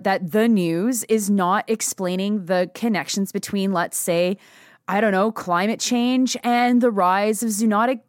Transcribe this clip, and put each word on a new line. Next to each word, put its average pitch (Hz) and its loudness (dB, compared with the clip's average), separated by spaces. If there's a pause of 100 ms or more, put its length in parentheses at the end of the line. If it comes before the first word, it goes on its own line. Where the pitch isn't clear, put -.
that 190 -2
the 214 2
news 208 0
is 208 0
not 196 0
explaining 196 -4
the 180 0
connections 196 -2
between, 196 -4
let's 175 -2
say, 180 0 (520)
I 196 0
don't 220 2
know, 202 2
climate 185 -2
change 247 0
and 240 2
the 247 4
rise 196 2
of 233 -2
zoonotic 220 0